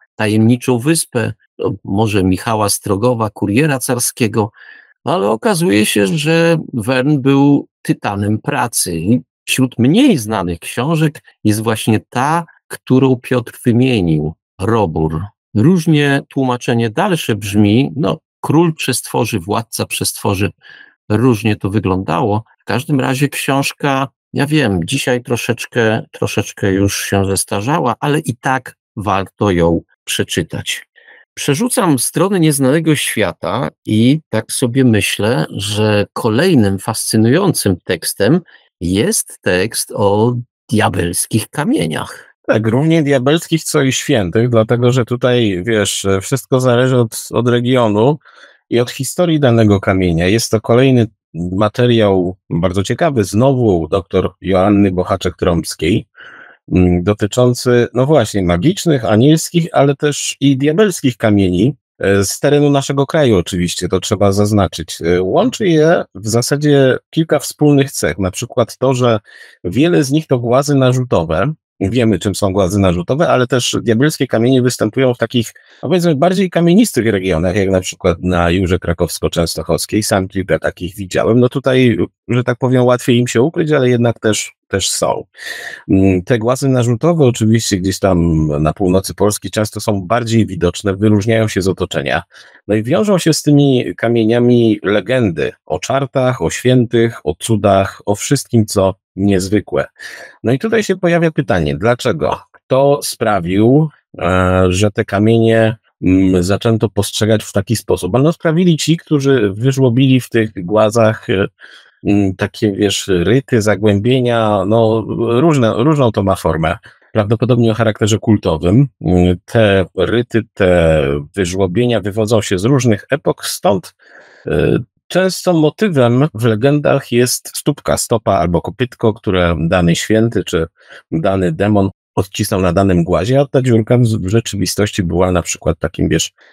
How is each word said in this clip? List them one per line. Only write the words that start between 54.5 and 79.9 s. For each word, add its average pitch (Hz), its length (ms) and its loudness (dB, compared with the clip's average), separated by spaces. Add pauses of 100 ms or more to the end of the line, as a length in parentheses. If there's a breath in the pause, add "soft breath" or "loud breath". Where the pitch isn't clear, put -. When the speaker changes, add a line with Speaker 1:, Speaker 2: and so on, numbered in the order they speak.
Speaker 2:
Bochaczek-Trąbskiej, 90 1120 -2 (680 loud breath)
mm, 90 320 2
dotyczący, 120 880 0
no 127 120 0
właśnie, 117 360 0
magicznych, 120 640 0
anielskich, 151 680 2
ale 139 240 2
też - 440 -4
i 139 160 2
diabelskich 151 600 0
kamieni, 101 600 2 (220)
e, 98 260 2
z - 160 -6
terenu 143 300 2
naszego 139 360 0
kraju 135 300 2
oczywiście, 87 520 -2
to 92 120 0
trzeba 101 320 0
zaznaczyć. 101 720 0
E, 87 200 0
łączy 185 460 0
je 160 360 2 (100)
w 104 140 -10
zasadzie 139 720 2 (120)
kilka 160 280 -2
wspólnych 143 540 0
cech, 82 260 -4
na 95 120 -2
przykład - 460 -6
to, 131 180 0
że 120 260 0 (440 loud breath)
wiele 151 400 2
z 131 60 -6
nich 156 160 -2
to 135 120 0
głazy 131 360 0
narzutowe. 123 800 0 (260)
Wiemy, 110 380 2
czym 95 160 -2
są 98 180 -2
głazy 98 260 0
narzutowe, 98 500 0
ale 127 180 2
też 123 360 -2
diabelskie 127 440 0
kamienie 123 360 2
występują 123 520 0
w - 40 -10
takich, 117 340 -2 (300 soft breath)
no, - 60 -6
powiedzmy, 170 260 2
bardziej 180 360 0
kamienistych 170 560 2
regionach, 92 500 0
jak 95 140 0
na 92 100 2
przykład 87 420 -4
na 87 280 0
Jurze 90 280 0
Krakowsko-Częstochowskiej. 85 1200 -4